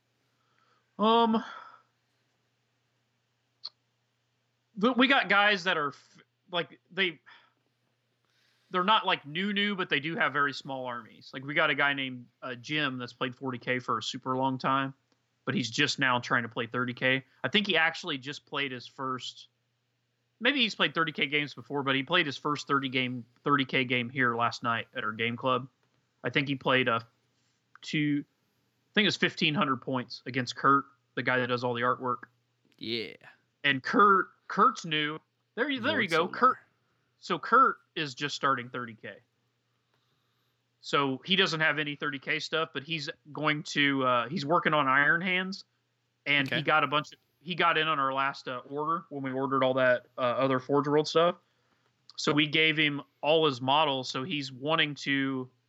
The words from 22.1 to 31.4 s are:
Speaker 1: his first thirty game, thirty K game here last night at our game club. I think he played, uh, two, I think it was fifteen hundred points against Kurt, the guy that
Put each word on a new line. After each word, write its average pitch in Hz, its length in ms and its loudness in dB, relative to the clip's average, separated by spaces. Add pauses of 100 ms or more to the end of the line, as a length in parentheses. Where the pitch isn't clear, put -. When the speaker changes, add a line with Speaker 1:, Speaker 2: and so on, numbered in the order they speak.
Speaker 1:
his 139 100 -6
first 147 320 -4
thirty 139 200 0
game, 127 360 -2 (200)
thirty 143 200 2
K 131 200 0
game 123 260 -2
here 131 260 0
last 117 260 0
night 117 240 -2 (100)
at 131 60 -6
our 107 100 -4
game 113 240 -4
club. 127 300 0 (560)
I - 80 -4
think 143 180 0
he 143 60 -2
played, 127 340 2
uh, 117 120 2 (840)
two, 147 420 -2
I - 680 -20
think 214 100 4
it 185 40 4
was 151 80 0
fifteen 165 380 0
hundred 139 260 0
points - 460 -6
against 127 300 -6
Kurt, 139 280 4 (320)
the 131 60 -6
guy 127 160 0
that 123 100 0